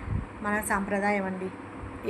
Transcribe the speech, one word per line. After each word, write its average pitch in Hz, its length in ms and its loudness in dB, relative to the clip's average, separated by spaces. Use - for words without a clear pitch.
మన 208 280 2
సాంప్రదాయం 202 560 4
అండి. 190 240 -2